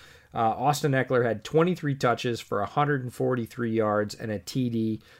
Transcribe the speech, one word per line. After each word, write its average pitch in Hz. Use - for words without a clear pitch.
Uh, 117
Austin 135
Eckler 127
had 107
twenty-three 160
touches 120
for 101
a 98
hundred 143
and 120
forty-three 120
yards 107
and 113
a 104
T 123
D. 110